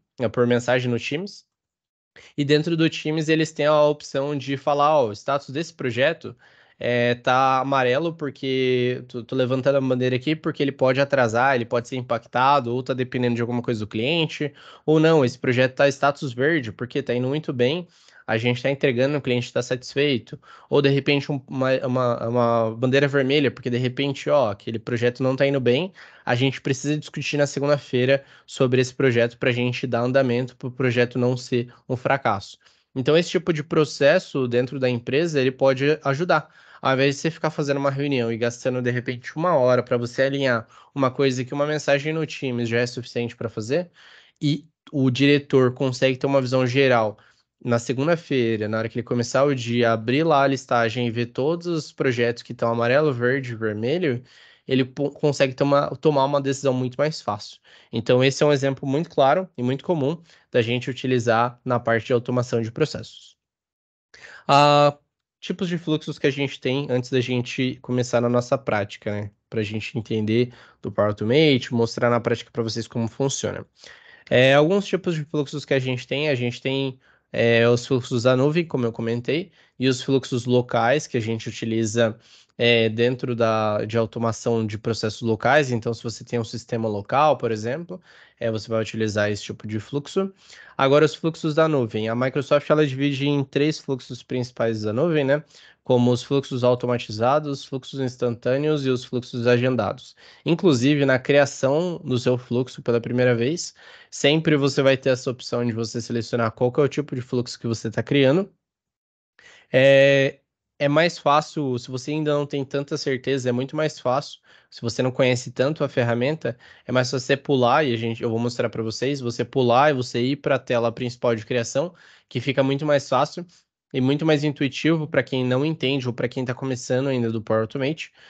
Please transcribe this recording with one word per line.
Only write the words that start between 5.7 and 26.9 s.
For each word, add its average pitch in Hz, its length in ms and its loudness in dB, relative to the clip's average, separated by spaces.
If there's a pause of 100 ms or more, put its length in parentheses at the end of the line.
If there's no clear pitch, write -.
projeto, 135 600 -2 (440)
é, 120 360 0
tá 131 440 2
amarelo 135 540 0
porque, 131 960 -2
tô, 123 160 -12
tô 135 120 -8
levantando 131 420 2
a 135 40 2
bandeira 127 340 0
aqui 151 200 -2
porque 156 280 -6
ele 139 80 0
pode 131 300 2
atrasar, 131 540 2
ele 117 100 -2
pode 120 220 -2
ser - 100 -10
impactado, 123 760 0
ou 127 100 -4
tá 131 100 -4
dependendo 123 420 -2
de 117 60 -2
alguma 120 200 -4
coisa 117 200 -4
do 107 60 -6
cliente, 147 640 -4 (320)
ou 156 140 4
não, 156 260 6
esse 120 140 -4
projeto 127 360 2
tá 143 120 4
status 143 460 -2
verde 131 380 -2
porque 123 300 -6
tá 120 120 -4
indo 123 140 -2
muito 151 260 -4
bem, 139 340 -2 (380)
a 113 120 -2
gente 120 260 -2
tá 135 80 0
entregando, 139 460 0
o 131 40 -4
cliente 123 300 -2
tá 127 100 -2
satisfeito." 135 800 -4 (300)
Ou, 139 120 4
de 139 80 4
repente, 139 420 0
um, 139 160 -4
uma, 131 240 -2 (140)
uma, 123 440 -2
uma 117 460 2
bandeira 131 320 2
vermelha, 139 440 2
porque, - 180 -10
de 120 80 0
repente, 131 520 -4
ó, 139 220 2
aquele 113 280 -8
projeto 123 420 -2
não 131 140 0
tá 139 100 2
indo 139 140 2
bem, 131 340 0 (320)
a 120 100 0
gente 131 260 0
precisa 143 360 -2